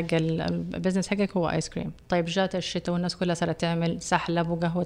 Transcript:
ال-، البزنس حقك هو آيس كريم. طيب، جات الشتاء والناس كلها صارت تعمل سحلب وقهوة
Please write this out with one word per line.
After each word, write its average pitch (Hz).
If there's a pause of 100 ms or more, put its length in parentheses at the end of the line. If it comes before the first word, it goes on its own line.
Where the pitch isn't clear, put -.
(140)
ال-، 160
البزنس 175
حقك 196
هو 160
آيس 160
كريم. - (180)
طيب، 175
جات 185
الشتاء 175
والناس 175
كلها 175
صارت 165
تعمل 170
سحلب 170
وقهوة 170